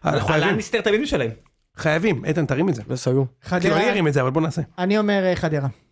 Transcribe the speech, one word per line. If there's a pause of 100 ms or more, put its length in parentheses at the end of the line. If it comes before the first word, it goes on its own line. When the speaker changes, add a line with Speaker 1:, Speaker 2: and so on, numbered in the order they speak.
Speaker 1:
אנחנו
Speaker 2:
על
Speaker 1:
חייבים.
Speaker 2:
הלניסטר
תמיד
משלם. (460)
Speaker 1:
חייבים,
איתן,
תרים
את
זה.
Speaker 3:
לא
סגור. (160)
Speaker 4:
חדרה
Speaker 1:
כאילו,
אני
ארים
את
זה,
אבל
בוא
נעשה. (160)
Speaker 4:
אני
אומר,
אה,
חדרה. (240)